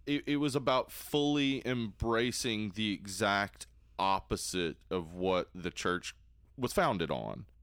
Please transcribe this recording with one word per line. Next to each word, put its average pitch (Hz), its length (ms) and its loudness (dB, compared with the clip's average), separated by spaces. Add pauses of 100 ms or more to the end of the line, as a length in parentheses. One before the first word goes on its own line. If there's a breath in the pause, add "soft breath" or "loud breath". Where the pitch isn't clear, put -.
it, 143 200 0
it 147 100 2
was 143 180 2
about 131 380 2
fully 143 760 2
embracing 113 1080 0
the 107 180 0
exact 101 760 0 (320)
opposite 92 760 0 (140)
of 87 240 -4
what 90 400 0
the 87 160 -6
church - 440 -2 (440)
was 123 160 -4
founded 107 360 2
on. 58 360 -6 (160)